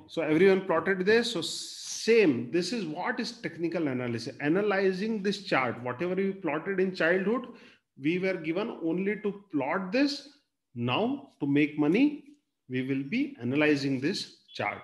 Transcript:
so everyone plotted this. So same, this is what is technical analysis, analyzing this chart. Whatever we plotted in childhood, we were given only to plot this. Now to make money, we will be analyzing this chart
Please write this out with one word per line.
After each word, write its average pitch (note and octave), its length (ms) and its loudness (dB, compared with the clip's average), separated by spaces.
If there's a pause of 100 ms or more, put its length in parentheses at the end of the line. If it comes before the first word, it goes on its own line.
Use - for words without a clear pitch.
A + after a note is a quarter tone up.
so - 160 -4
everyone F#3 420 4
plotted F#3 400 0
this. A#3 280 2
So E3+ 80 -4
same, - 1080 0
this F3 220 0
is A3 120 -4
what F3+ 340 -4
is A3+ 140 -6
technical E3 540 -4
analysis, B2 520 -4
analyzing G3 840 0
this G3 220 -2
chart. B2 400 0
Whatever D3 320 -4
we G3 160 0
plotted E3+ 480 -4
in F#3+ 160 0
childhood, F#3+ 540 0 (520)
we D#3+ 160 0
were F#3+ 160 0
given F3 500 -4
only F#3+ 380 0
to G3+ 300 -4
plot E3 400 -2
this. C#4 380 0 (440)
Now D3 640 0
to D3 60 -4
make D3 320 2
money, G3+ 460 4 (440)
we B2+ 140 -2
will C3+ 220 -2
be A3+ 360 -4
analyzing C#3 600 2
this D#3 380 -4 (140)
chart G2+ 320 -4